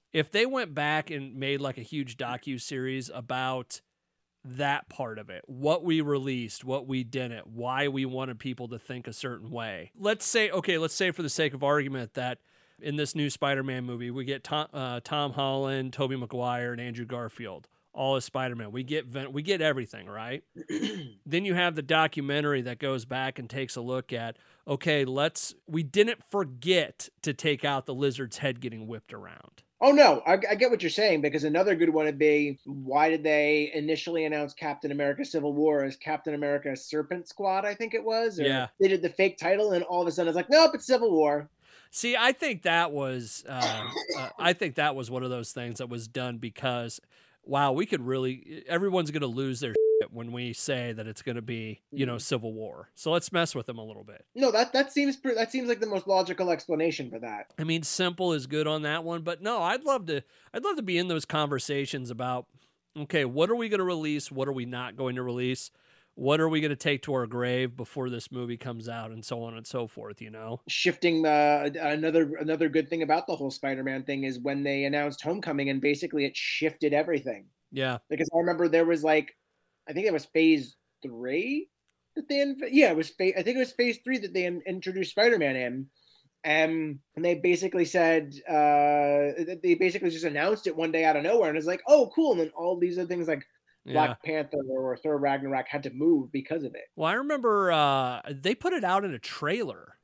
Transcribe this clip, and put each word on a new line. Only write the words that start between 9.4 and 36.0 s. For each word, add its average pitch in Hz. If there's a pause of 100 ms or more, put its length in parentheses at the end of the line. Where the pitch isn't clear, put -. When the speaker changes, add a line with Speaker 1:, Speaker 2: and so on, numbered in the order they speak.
Speaker 1:
way. 110
Let's 208
say, 214
okay, 180
let's 160
say 185
for 170
the 147
sake 151
of 131
argument 135
that 123 (420)
in 147
this 147
new 147
Spider-Man 135
movie, 120
we 127
get 135
Tom, 151
uh, 127
Tom 143
Holland, 135
Tobey 135
Maguire, 123
and 120
Andrew 120
Garfield, 110 (240)
all 135
as 127
Spider-Man. 117
We 127
get 147
Ven-, 135
we 143
get 185
everything, 123
right? 113 (260)
Speaker 2:
<clears throat> 190
Speaker 1:
Then 170
you 190
have 175
the 156
documentary 147
that 120
goes 135
back 131
and 120
takes 131
a 123
look 127
at, 117 (300)
okay, 147
let's, 139 (120)
we 165
didn't 208 (100)
forget 160 (140)
to 151
take 147
out 139
the 143
lizard's 131
head 131
getting 113
whipped 113
around. 95 (160)
Speaker 2:
Oh, 277
no, 254
I, 170 (160)
I 208
get 240
what 226
you're 170
saying, 190
because 147
another 175
good 165
one 156
would 147
be, 147
why 143
did 160
they 151
initially 160
announce 147
Captain 147
America: 143
Civil 147
War 147
as 135
Captain 156